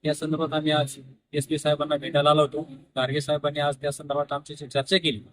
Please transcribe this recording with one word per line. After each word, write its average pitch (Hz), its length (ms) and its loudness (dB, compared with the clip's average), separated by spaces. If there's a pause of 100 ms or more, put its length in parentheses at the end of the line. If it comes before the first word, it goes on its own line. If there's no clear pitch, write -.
या 151 100 0
संदर्भात 156 400 -2
आम्ही 151 180 0
आज 151 240 0 (380)
एसपी 147 240 -2
साहेबांना 147 380 2
भेटायला 147 340 2
आलो 151 120 6
होतो. 151 300 0
गारगे 135 500 -4
साहेबांनी 147 380 -2
आज 143 160 0
त्या 143 160 -4
संदर्भात 143 420 -4
आमच्याशी 147 340 -10
चर्चा 139 300 0
केली 147 220 0 (140)